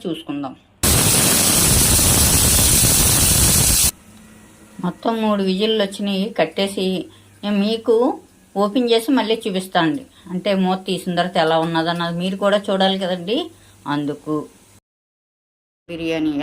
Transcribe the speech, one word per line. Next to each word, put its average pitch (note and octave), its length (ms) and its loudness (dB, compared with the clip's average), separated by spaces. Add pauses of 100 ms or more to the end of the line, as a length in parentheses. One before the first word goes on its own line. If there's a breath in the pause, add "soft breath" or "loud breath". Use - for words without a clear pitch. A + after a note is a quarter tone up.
చూసుకుందాం. D3 500 -8 (4000)
మొత్తం G3+ 380 -4
మూడు G#3 280 0
విజిల్లు G#3+ 360 0
వచ్చినాయి, G3 400 -4 (140)
కట్టేసి G3 480 -2 (540 loud breath)
నేను G3+ 220 -2
మీకు A3+ 300 0 (680)
ఓపెన్ A3 300 0
చేసి A3+ 240 2
మళ్ళీ A3 260 2
చూపిస్తాను F#3 460 0
అండి. C#3+ 160 -2 (280 loud breath)
అంటే F3+ 180 -2 (120)
మూత F#3 240 0
తీసిన F3+ 320 -4
తర్వాత F3+ 260 -2
ఎలా D#3+ 200 4
ఉన్నదన్నది E3+ 580 -2
మీరు F#3+ 220 -4
కూడా G3+ 140 4 (100)
చూడాలి F#3+ 340 0
కదండి. F3+ 340 -4 (580 loud breath)
అందుకు D3 400 -4 (1600)
బిర్యానీ D#3+ 420 -2 (100)